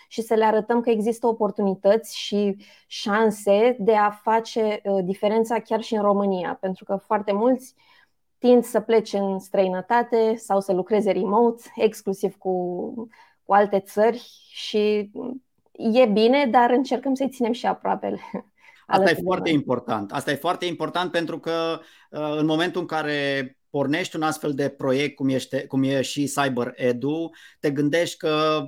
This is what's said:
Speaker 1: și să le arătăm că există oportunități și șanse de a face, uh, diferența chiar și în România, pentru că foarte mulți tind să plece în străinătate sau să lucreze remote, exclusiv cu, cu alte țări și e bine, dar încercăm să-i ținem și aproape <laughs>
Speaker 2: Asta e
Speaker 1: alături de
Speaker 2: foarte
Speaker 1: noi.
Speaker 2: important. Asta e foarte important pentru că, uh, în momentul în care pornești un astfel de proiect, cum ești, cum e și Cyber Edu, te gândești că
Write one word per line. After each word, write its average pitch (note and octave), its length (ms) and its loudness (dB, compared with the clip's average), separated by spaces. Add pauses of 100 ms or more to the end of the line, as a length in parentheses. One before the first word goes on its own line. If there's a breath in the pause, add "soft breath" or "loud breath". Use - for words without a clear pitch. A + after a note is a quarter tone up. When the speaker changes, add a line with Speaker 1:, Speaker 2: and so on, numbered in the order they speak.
Speaker 1:
și - 140 -6
să A3 120 -2
le A3 100 4
arătăm A3 360 2
că A#3 100 2
există A3 360 0
oportunități G#3 920 0
și G3+ 380 -2 (300 loud breath)
șanse G#3+ 920 2
de G#3+ 160 2
a G#3 160 4
face, A3 760 -2
uh, G3 200 0
diferența A3 560 0
chiar A3 220 -4
și A#3 120 -6
în G#3 80 0
România, G3 580 0
pentru F#3+ 240 -6
că G3 120 -4
foarte G#3 360 -2
mulți B3 420 0 (640 soft breath)
tind B3 260 6
să A3+ 160 -2
plece A3 380 0
în G3 200 -2
străinătate A3 1000 0
sau G3 240 -2
să G3 120 -2
lucreze G3 380 0
remote, A3+ 520 2 (120)
exclusiv G3+ 640 -2
cu, F#3 560 -4 (520 soft breath)
cu F#3+ 100 0
alte G3+ 260 4
țări A3+ 500 -2 (200)
și G#3 600 -2 (640)
e A#3 340 4
bine, A3+ 400 4
dar A#3+ 240 4
încercăm C4 440 0
să-i C4 160 -2
ținem A#3 220 -2
și A#3+ 140 -6
aproape F#3+ 400 -2
<laughs> G3 140 -6 (680 soft breath)
Speaker 2:
Asta F#3+ 140 2
e - 20 4
Speaker 1:
alături E3+ 120 4
de F#3+ 80 -4
Speaker 2:
foarte F3+ 240 -2
Speaker 1:
noi. D#3 100 2
Speaker 2:
important. A#2+ 540 -4
Asta C#3 180 -4
e C#3+ 40 -2
foarte F3 300 -4
important E3 460 -4
pentru E3 280 -4
că, E3 420 -4 (300 loud breath)
uh, D3+ 280 -6
în D3+ 80 0
momentul D#3+ 340 0
în E3 60 -4
care C#3+ 720 -4 (120)
pornești D3 460 -2
un D#3+ 60 -4
astfel D#3 320 -2
de C#3+ 140 0
proiect, C#3 480 -2
cum C3+ 120 -2
ești, C3 380 -4
cum C3+ 160 0
e C3+ 200 0
și C#3 320 -4
Cyber B2 420 -2
Edu, C#3 540 -2 (300 loud breath)
te D#3 100 0
gândești D3 460 0
că D#3 520 0